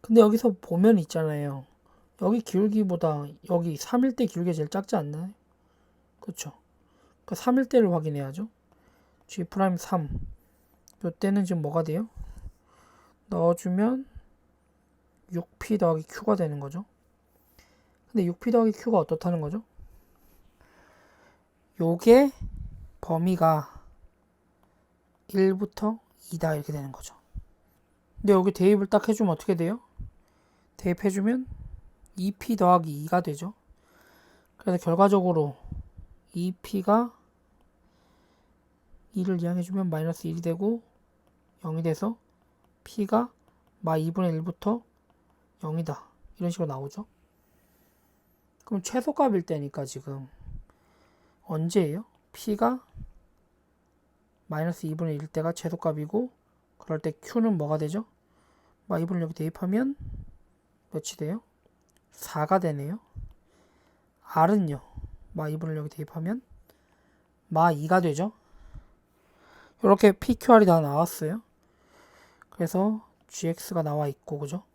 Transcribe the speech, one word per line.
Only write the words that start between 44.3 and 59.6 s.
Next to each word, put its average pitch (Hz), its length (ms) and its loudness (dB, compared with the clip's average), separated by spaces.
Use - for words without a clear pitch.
일부터 185 500 -4
영이다. 156 420 -6
이런 175 120 -2
식으로 170 160 -4
나오죠. 143 400 -10
그럼 196 180 -4
최소값일 254 600 0
때니까 143 420 -6
지금 135 440 -12
언제예요? 165 600 -2
P가 226 520 -2
마이너스 165 400 -4
이분의 156 300 -4
일일 151 120 -8
때가 156 240 -2
최소값이고 170 760 -4
그럴 160 220 -6
때 156 120 -4
Q는 226 340 0
뭐가 151 220 -2
되죠? 160 260 -4
마 170 120 -2
이분을 170 240 -2
여기 160 100 -6
대입하면 190 640 -4